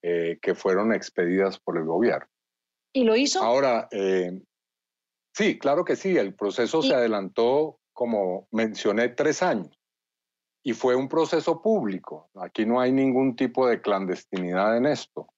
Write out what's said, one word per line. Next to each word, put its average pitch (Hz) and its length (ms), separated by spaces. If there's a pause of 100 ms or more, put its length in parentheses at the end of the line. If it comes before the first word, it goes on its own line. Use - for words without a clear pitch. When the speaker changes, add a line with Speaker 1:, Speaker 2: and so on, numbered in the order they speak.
Speaker 1:
eh, 85 400
que 92 100
fueron 101 400
expedidas 95 640
por - 180
el 80 80
gobierno. 82 420 (640)
Speaker 2:
¿Y 262 100
lo 220 120
hizo? 285 260
Speaker 1:
Ahora, 123 500
eh, 95 500 (920)
sí, 208 220
claro 147 280
que 135 100
sí, 185 220
el 98 180
proceso 113 480
Speaker 2:
Y 269 60
Speaker 1:
se 156 40
adelantó, 120 880 (140)
como 101 580
mencioné, 110 580
tres 151 320
años 120 340 (880)
y 120 100
fue 127 220
un 131 140
proceso 160 540
público. 156 720
Aquí 95 280
no 120 160
hay 127 120
ningún 131 440
tipo 127 320
de 110 140
clandestinidad 95 960
en 123 80
esto. - 420 (100)